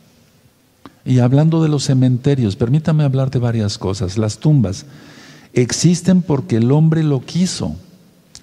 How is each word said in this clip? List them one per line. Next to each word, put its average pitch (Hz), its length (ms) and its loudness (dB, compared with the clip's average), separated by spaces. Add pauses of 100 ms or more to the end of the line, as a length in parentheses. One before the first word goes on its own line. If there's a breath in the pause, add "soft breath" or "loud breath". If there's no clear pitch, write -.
(1080)
Y 127 120 2
hablando 147 420 2
de 156 80 0
los 147 140 -2
cementerios, 127 720 0
permítame 151 480 0
hablar 135 260 -2
de 135 80 -4
varias 113 400 -2
cosas. 95 400 -6
Las 107 220 -4
tumbas 127 480 0 (680 loud breath)
existen 170 720 2
porque 131 320 -2
el 117 160 2
hombre 156 320 2
lo 143 180 0
quiso. 147 540 -4 (680)